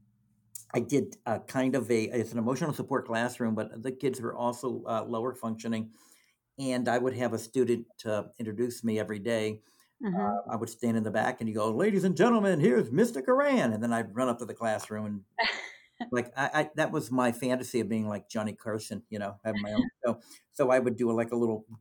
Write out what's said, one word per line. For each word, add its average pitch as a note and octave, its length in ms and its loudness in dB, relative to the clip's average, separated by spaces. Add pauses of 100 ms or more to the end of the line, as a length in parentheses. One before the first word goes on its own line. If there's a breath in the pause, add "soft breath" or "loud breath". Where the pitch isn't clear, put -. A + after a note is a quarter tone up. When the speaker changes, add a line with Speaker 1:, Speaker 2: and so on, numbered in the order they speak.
(760)
Speaker 1:
I B2 60 2
did - 360 0 (100)
a A2 140 0
kind C3 340 0
of A#2+ 160 0
a, A2+ 140 4
it's A2+ 280 -2
an A#2 60 -2
emotional C3+ 340 0
support B2+ 340 -2
classroom, A#2 480 0
but A2 280 -4
the B2+ 100 -4
kids C3 280 -4
were A2+ 140 -4
also, A#2+ 520 -4
uh, A2+ 180 -2
lower A#2 300 -4
functioning. A2+ 560 -4 (680 soft breath)
And B2+ 300 -2
I A#2+ 100 4
would B2+ 160 0
have A#2 200 0
a A2 40 0
student, A#2 480 0 (180)
uh, G#2+ 200 0 (140)
introduce A#2 440 -4
me A2 160 0
every G#2 200 -4
day. G#2+ 420 -2 (420)
Speaker 2:
Mm-hmm. F#3 180 -2
Speaker 1:
Uh, G3+ 320 -2
I A#2 40 -2
would A2+ 120 -4
stand A#2 280 -2
in A2+ 60 2
the G#2+ 80 -2
back A#2+ 300 0
and A2+ 80 -2
you G#2+ 60 -2
go, A2 160 2
"Ladies F#3 340 2
and F#3 120 4
gentlemen, G3 440 6
here's G#3 320 4
Mister A#3 300 4
Karan." B3+ 500 4
And G#2+ 100 -2
then A#2 120 0
I'd G#2 200 -2
run B2+ 140 2
up A#2+ 120 0
to B2 40 -8
the G#2+ 100 -8
classroom G#2+ 520 -4
and G#2 140 -6 (180)
Speaker 2:
<laughs> - 760 -6
Speaker 1:
like, A#2+ 240 0
I, C3+ 160 0
I, D3 240 2
that D3 160 2
was B2+ 180 -2
my B2 220 4
fantasy B2+ 480 -2
of G2+ 80 -2
being G#2+ 180 0
like G#2 220 -6
Johnny G#2+ 240 -2
Carson, G#2+ 560 -8
you A2 100 -8
know, G2+ 260 -6
having G#2 180 -2
my G#2 100 -6
own B2 240 2
Speaker 2:
<laughs> - 80 -6
Speaker 1:
show. A#2 160 0 (320 soft breath)
So B2+ 180 2
I C3 80 6
would A#2+ 180 2
do, A#2 160 2
like, A#2 200 0
a A#2+ 40 0
little A2+ 280 2 (160)